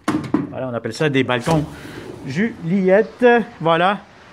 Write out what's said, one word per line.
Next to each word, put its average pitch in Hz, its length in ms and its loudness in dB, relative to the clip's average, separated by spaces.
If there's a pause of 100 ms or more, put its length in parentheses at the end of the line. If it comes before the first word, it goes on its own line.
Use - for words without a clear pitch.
(500)
Voilà, 127 200 -8
on 120 40 -8
appelle 113 200 -6
ça 156 140 0
des 135 160 2
balcons 127 400 0 (640)
Juliette. 196 1000 2 (340)
Voilà. 170 380 2 (340)